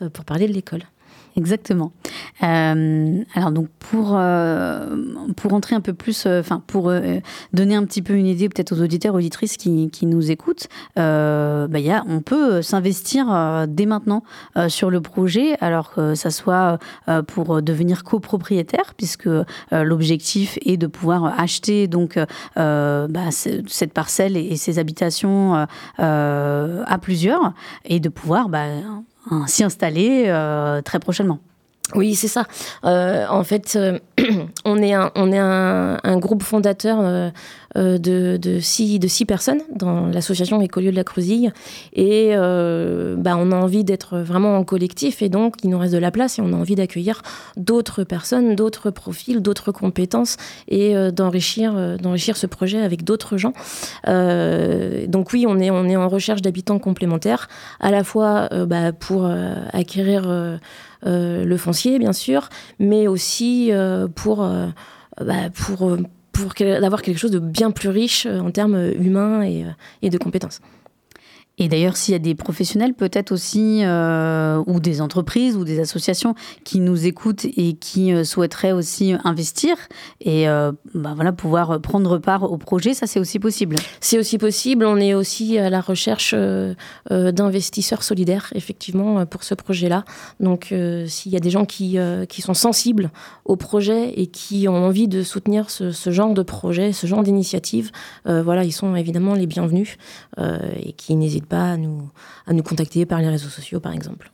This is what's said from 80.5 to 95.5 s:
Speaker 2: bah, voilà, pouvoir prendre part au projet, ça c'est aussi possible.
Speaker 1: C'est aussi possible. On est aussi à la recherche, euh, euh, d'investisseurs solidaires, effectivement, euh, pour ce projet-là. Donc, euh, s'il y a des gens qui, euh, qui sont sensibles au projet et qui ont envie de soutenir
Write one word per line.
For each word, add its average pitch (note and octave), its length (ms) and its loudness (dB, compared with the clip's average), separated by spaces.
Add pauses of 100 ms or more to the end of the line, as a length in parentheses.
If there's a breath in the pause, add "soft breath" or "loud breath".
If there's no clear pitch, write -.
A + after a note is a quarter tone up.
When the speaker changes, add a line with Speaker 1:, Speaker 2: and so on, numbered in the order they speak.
Speaker 2:
bah, D3 180 -4
voilà, D#3 180 2
pouvoir E3 480 0
prendre F3+ 380 2
part F#3+ 340 2
au E3+ 60 -4
projet, F3+ 380 0
ça B3+ 100 -2
c'est G3+ 140 -2
aussi F#3 180 -2
possible. G3 380 0 (240 loud breath)
Speaker 1:
C'est - 180 2
aussi A3 220 0
possible. A3 480 2
On G#3 100 4
est G3+ 160 4
aussi A3 460 0
à F#3+ 100 2
la F#3 100 2
recherche, F#3+ 560 -2
euh, F#3+ 380 0 (380 loud breath)
euh, F#3 200 2
d'investisseurs G3 680 0
solidaires, F#3 540 0
effectivement, G3 640 -2
euh, F3 60 0
pour - 180 -12
ce - 100 -4
projet-là. F3+ 520 -2 (340 loud breath)
Donc, F3+ 320 0
euh, E3+ 340 -2
s'il F3 280 -6
y - 20 0
a F3+ 40 2
des F3 120 2
gens G3 140 2
qui, F#3 340 -2
euh, F3+ 260 -2
qui - 160 -14
sont F#3 140 -2
sensibles G#3+ 560 2 (340 loud breath)
au F#3+ 120 2
projet G#3+ 640 0
et F#3 60 2
qui G3 420 -2
ont F3+ 200 2
envie G3 200 4
de F#3+ 140 0
soutenir G#3 480 -2